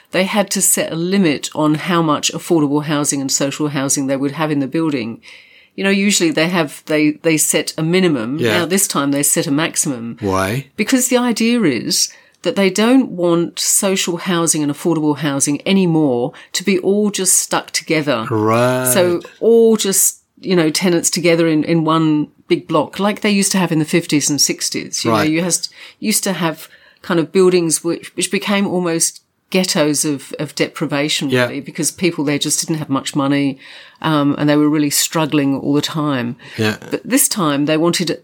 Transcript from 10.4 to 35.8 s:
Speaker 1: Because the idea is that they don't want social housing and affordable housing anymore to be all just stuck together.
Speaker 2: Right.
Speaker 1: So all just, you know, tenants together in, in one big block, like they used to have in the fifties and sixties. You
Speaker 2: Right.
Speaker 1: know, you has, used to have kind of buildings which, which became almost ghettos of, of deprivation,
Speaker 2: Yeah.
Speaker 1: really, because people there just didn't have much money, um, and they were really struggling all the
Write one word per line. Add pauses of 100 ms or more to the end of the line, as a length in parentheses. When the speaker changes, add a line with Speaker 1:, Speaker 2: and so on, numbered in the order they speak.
Speaker 1:
Because
the
idea
is (300)
that
they
don't
want
social
housing
and
affordable
housing
anymore (200)
to
be
all
just
stuck
together.
Speaker 2:
Right.
Speaker 1:
So (200)
all
just, (180)
you
know,
tenants
together
in,
in
one (180)
big
block,
like
they
used
to
have
in
the
fifties
and
sixties.
You
Speaker 2:
Right.
Speaker 1:
know,
you
has, (300)
used
to
have (340)
kind
of
buildings
which,
which
became
almost (280)
ghettos
of,
of
deprivation,
Speaker 2:
Yeah.
Speaker 1:
really,
because
people
there
just
didn't
have
much
money, (420)
um,
and
they
were
really
struggling
all
the